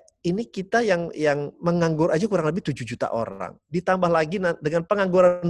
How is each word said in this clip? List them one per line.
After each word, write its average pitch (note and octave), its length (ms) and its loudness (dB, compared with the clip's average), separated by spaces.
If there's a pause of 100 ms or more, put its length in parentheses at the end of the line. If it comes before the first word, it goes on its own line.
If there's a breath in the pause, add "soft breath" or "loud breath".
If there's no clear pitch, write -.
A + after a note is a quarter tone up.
(240)
ini G3 240 -2
kita F#3+ 320 -2
yang, F3 320 0
yang C#3+ 480 0
menganggur E3+ 520 2
aja E3 120 0
kurang F3+ 240 0
lebih E3+ 240 -4
tujuh B2 120 -6
juta A#2 280 -6
orang. G2 400 -6 (160)
Ditambah F3+ 400 0
lagi E3 320 0
na-, E3+ 160 -2
dengan E3 320 -2
pengangguran F3+ 600 4